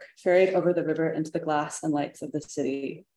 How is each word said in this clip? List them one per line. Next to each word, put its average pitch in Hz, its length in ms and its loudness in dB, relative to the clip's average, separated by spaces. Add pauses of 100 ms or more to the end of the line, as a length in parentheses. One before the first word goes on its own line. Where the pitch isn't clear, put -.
(180)
ferried 185 360 4
over 175 200 2
the 165 100 0
river 160 260 0
into 156 220 -4
the 170 80 -2
glass 156 420 -2
and 156 120 -2
lights - 280 -4
of 151 120 -10
the 151 80 -4
city. 139 640 -6 (120)